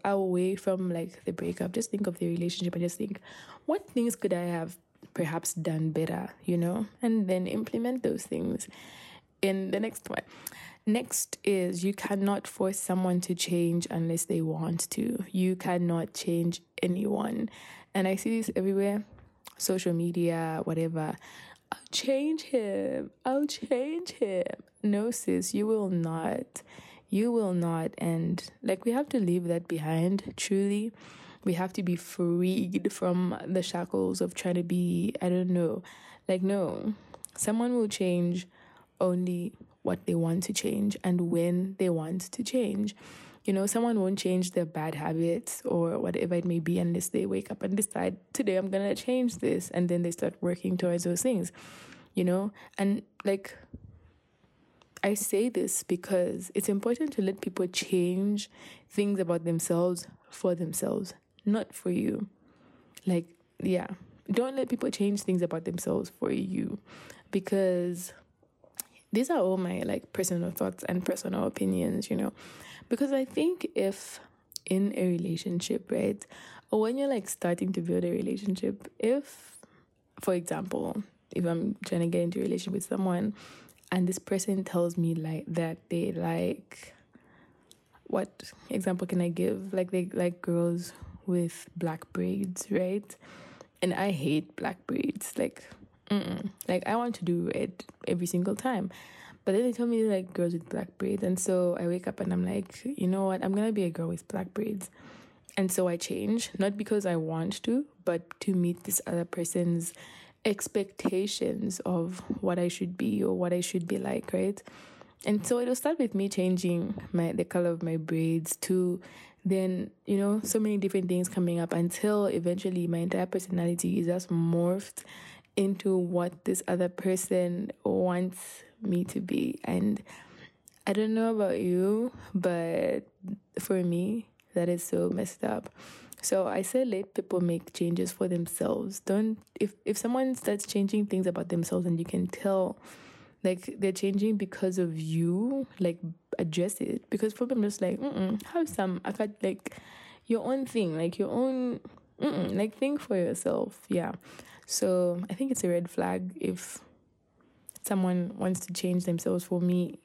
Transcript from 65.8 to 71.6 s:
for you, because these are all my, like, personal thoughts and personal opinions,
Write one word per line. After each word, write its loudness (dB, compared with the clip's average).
for -2
you, -2
because 2
these 2
are 4
all 4
my, -2
like, -4
personal 0
thoughts -2
and 0
personal 0
opinions, 0